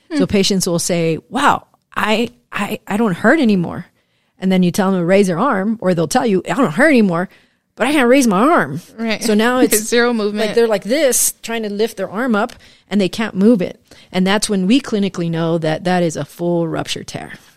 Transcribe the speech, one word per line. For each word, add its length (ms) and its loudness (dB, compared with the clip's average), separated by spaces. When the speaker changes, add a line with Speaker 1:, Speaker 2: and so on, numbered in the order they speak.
Speaker 1:
Hmm. 80 -2
Speaker 2:
So 80 2
patients 400 0
will 140 0
say, 380 -2
"Wow, 400 0
I, 360 -2
I, 360 -6
I 100 -4
don't 180 0
hurt 240 2
anymore." 480 0
And 100 0
then 140 4
you 80 2
tell 180 0
them 100 0
to 60 0
raise 220 4
their 100 -2
arm, 420 -2
or 140 0
they'll 140 0
tell 180 0
you, 240 2
"I 40 -2
don't 180 0
hurt 160 4
anymore, 400 2
but 100 -2
I 60 0
can't 160 2
raise 180 6
my 140 2
arm." 400 2
Speaker 1:
Right. 260 -4
Speaker 2:
So 120 2
now 260 2
Speaker 1:
<laughs> 0 -
Speaker 2:
it's 160 2
Speaker 1:
Zero 380 0
movement. 340 -2
Speaker 2:
like, 60 -6
they're 120 4
like 180 -2
this, 580 0
trying 220 -6
to 60 -6
lift 280 -4
their 120 -6
arm 240 -2
up, 200 -2
and 100 -2
they 120 2
can't 240 -6
move 260 4
it. 180 -8
And 160 0
that's 220 0
when 180 0
we 140 4
clinically 500 -4
know 280 -2
that 260 -4
that 180 0
is 140 -2
a 80 -6
full 420 -2
rupture 380 -6
tear. 300 -14